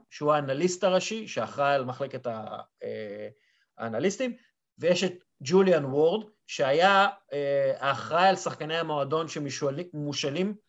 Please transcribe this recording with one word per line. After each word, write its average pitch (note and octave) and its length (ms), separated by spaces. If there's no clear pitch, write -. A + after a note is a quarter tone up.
שהוא D3+ 240
האנליסט D3 500
הראשי, G3 440
שאחראי C#3 480
על C3 100
מחלקת B2 420
ה-, A2 300
אה, G#2+ 440
האנליסטים, F3+ 580
ויש F3 260
את F3+ 200
ג'וליאן E3+ 440
וורד, D#3+ 400
שהיה, F3+ 600
אה, C#3 460
האחראי C#3 480
על F#3+ 80
שחקני D#3 420
המועדון D#3 500
שמושאלים, C#3+ 640
מושאלים D3+ 640